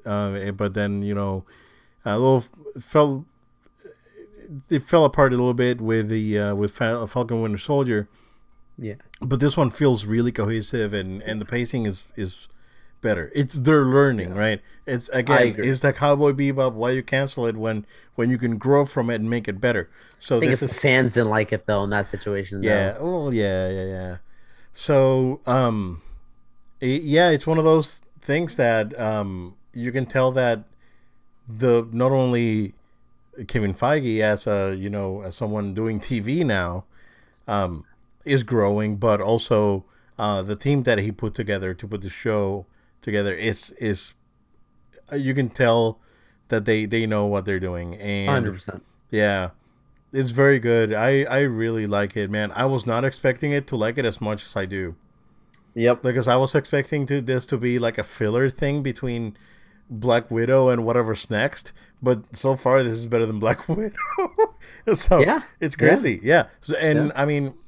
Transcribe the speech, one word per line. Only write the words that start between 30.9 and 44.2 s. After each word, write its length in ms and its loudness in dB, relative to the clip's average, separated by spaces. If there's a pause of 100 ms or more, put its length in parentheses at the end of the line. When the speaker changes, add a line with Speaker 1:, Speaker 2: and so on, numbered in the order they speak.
Speaker 1:
the, 440 2
not 200 2
only 640 2 (760)
Kevin 260 0
Feige 480 0
as 260 0
a, 280 0
you 140 -8
know, 320 -6
as 140 -12
someone 380 -4
doing 260 -2
T 200 -4
V 240 -2
now, 420 -2 (640)
um, 380 -2 (380)
is 200 2
growing, 540 0
but 240 2
also, 600 2 (360)
uh, 240 0
the 120 -6
team 280 0
that 160 2
he 120 -2
put 220 -6
together 400 -4
to 140 -12
put 140 -8
the 80 -10
show 580 -4 (340)
together 320 -2
is, 460 -4
is, 340 -4 (960)